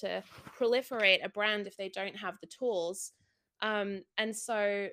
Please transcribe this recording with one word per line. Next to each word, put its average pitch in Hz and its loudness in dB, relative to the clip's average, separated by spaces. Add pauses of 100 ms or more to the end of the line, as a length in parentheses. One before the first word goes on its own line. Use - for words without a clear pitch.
to 190 -4 (360)
proliferate 233 4
a 185 -4
brand 208 0
if 190 -12
they 190 -6
don't 190 -6
have 202 -6
the 165 -16
tools. 190 -2 (500)
Um, 202 0 (160)
and 220 0
so 202 0